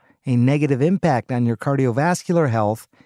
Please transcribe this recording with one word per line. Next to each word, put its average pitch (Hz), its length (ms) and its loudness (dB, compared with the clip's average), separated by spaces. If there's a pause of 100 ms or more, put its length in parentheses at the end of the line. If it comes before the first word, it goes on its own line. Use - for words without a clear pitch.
(260)
a 127 100 0
negative 135 460 2
impact 156 500 0
on 123 140 0
your 117 120 0
cardiovascular 143 920 0
health, 110 380 -2 (180)